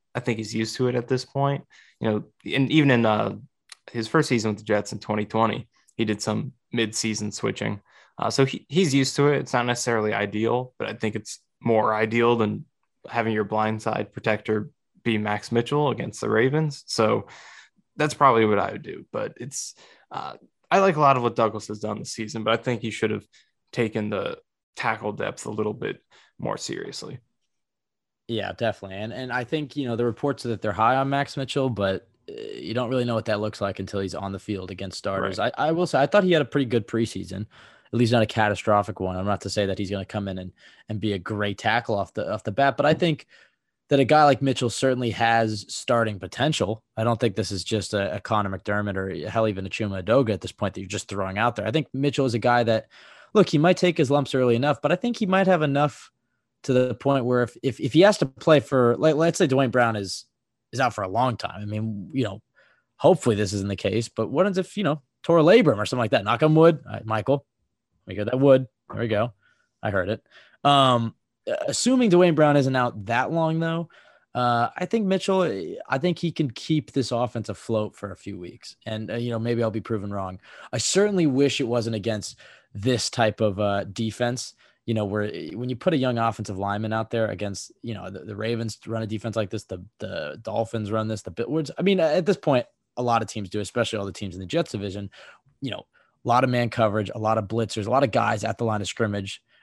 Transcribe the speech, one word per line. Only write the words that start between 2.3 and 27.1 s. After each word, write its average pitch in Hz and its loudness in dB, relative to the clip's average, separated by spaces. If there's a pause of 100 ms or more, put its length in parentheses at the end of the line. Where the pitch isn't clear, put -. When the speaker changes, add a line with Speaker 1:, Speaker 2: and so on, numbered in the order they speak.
Speaker 1:
and 131 0
even 147 6
in, 120 6
uh, 107 0 (540)
his 113 -6
first 156 2
season 113 2
with 101 -4
the 107 -20
Jets 104 0
in 107 -8
twenty 107 -4
twenty, 110 0 (280)
he 113 -2
did 104 -2
some 110 -4 (180)
mid-season 107 -4
switching. 107 -6 (380)
Uh, - 0
so 135 2
he, - -4
he's 156 2
used 135 2
to 143 4
it. 139 2
It's - -6
not 123 2
necessarily 117 0
ideal, 110 -2
but 107 -6
I 104 -6
think 107 -4
it's - -12 (200)
more 110 2
ideal 113 2
than 104 -2 (440)
having 113 -6
your 107 -2
blindside 107 -4
protector 107 -2 (340)
be 113 0
Max 104 -4
Mitchell 143 0
against - -6
the 113 -4
Ravens. 135 0
So 110 0 (720)
that's 151 -2
probably 117 6
what 104 4
I 98 -2
would 104 -12
do. - -12
But 107 -6
it's, - -12 (360)
uh, - -10 (360)
I 185 6
like 190 4
a 151 0
lot 139 6
of 120 0
what 120 0
Douglas 110 0
has 104 -10
done 104 -6
this - -12
season, 110 -8
but 110 2
I 117 0
think 120 -2
he 117 -6
should 107 -2
have 104 -6 (460)
taken 110 -2
the 98 -4 (380)
tackle 107 -4
depth 104 -6
a 113 -8
little 107 -4
bit - -8 (380)
more - -6
seriously. - -12 (1080)